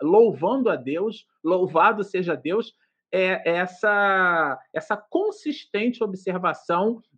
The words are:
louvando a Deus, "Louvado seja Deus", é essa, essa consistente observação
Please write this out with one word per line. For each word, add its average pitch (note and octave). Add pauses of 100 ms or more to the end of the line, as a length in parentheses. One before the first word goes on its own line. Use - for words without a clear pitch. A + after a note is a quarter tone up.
louvando G3+
a E3
Deus, D#3 (180)
"Louvado F#3
seja F3+
Deus", F3+ (380)
é F#3
essa, F#3 (140)
essa D#3+
consistente C#4+
observação F#3 (160)